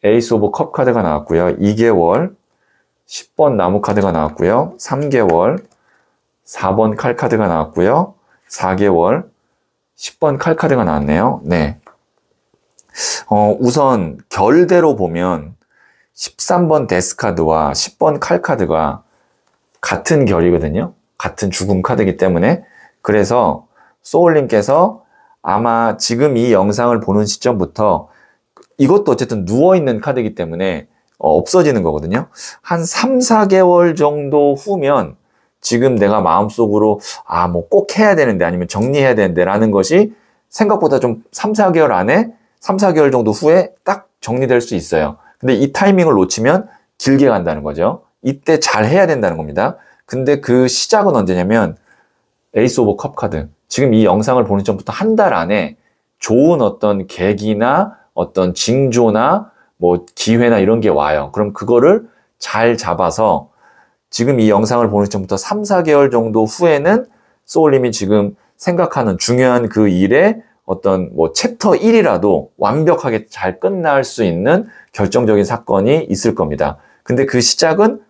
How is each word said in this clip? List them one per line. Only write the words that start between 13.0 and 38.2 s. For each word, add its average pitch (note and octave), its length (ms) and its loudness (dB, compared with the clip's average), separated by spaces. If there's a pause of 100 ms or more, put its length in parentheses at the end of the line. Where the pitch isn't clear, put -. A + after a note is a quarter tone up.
어, G#2 320 2
우선 B2 580 0 (100)
결대로 E3 680 2
보면 E2+ 580 -4 (600)
십삼 - 540 -2
번 D3+ 180 0
데스 F#2 300 -2
카드와 D#2+ 580 0
십 - 240 -8
번 D#3 200 0
칼 - 240 -2
카드가 D#2+ 600 -2 (760)
같은 C#3+ 440 -2
결이거든요. F2 680 0 (220)
같은 - 340 -6
죽음 F#2+ 320 -2
카드이기 F#2+ 340 -2
때문에. F#2+ 480 0 (380)
그래서 G#2 640 0 (360)
소울님께서 D#3 1000 0 (380)
아마 A2+ 540 0
지금 B2+ 400 -2
이 A#2+ 160 2
영상을 G#2 480 2
보는 G3+ 260 0
시점부터 G#2 840 -2 (680)
이것도 D3 340 2
어쨌든 A2+ 320 -4
누워있는 C3+ 560 2
카드이기 B2 340 -4
때문에, E2+ 540 -6 (300)
어, D#2 180 2
없어지는 C#3 460 2
거거든요. E2 460 -4 (340)
한 E3+ 220 -4
삼, B3+ 360 -2
사 A3 260 2
개월 F3+ 480 4
정도 D3 600 0
후면 C#3 640 -2 (440)
지금 A#2+ 360 0
내가 G2+ 260 2
마음속으로 G#2 800 0 (260)
아, F2 220 -2
뭐 F2 200 -4
꼭 - 300 0
해야 G#3 180 4
되는데 A2 280 0